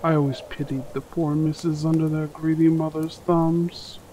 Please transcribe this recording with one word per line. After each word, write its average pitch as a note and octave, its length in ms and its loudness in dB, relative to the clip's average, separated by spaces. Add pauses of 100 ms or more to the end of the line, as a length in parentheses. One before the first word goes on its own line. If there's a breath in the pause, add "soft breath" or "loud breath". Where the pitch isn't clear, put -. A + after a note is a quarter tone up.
I E3 140 2
always C#3+ 260 2
pitied C3+ 420 -6 (100)
the C3+ 80 -4
poor D3+ 340 -2
misses D#3 500 0
under D#3+ 220 2
their D#3 200 -2
greedy D#3+ 420 2
mother's D#3+ 480 0
thumbs. E3+ 840 0 (140)